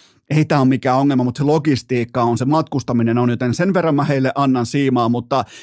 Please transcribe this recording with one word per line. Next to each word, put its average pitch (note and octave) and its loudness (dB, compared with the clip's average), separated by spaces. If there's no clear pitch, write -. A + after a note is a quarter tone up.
ei D3+ 2
tää D3+ 2
ole C3 4
mikään C3 2
ongelma, C3+ 2
mut B2 -4
se D3 -4
logistiikka C3+ 0
on, A#2 2
se B2+ -2
matkustaminen B2+ 0
on, B2 2
joten A#2+ -2
sen F#3 0
verran D#3+ 0
mä C#3 0
heille C3+ 0
annan C3 0
siimaa, B2+ 0
mutta A#2+ -2